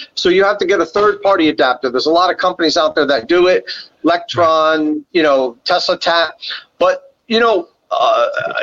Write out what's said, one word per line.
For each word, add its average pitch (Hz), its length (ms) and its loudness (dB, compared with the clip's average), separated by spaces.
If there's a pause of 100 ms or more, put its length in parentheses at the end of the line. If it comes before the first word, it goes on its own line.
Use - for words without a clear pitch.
(160)
So - 140 -2
you 185 160 4
have 202 140 0
to 196 60 -2
get 185 140 0
a 170 60 0
third-party 196 640 0
adapter. 131 420 -2
There's 120 140 -2
a 156 60 0
lot 175 200 2
of 170 60 -6
companies 175 400 -2
out 156 180 0
there 147 100 2
that 127 220 -2
do 175 200 4
it, - 220 0 (360)
Electron, 156 1080 0
you 170 100 0
know, 135 440 0
Tesla 175 320 -2
Tap. 165 420 -2 (400)
But, 185 340 -2 (140)
you 226 140 0
know, 214 260 0 (240)
uh, 117 380 0 (340)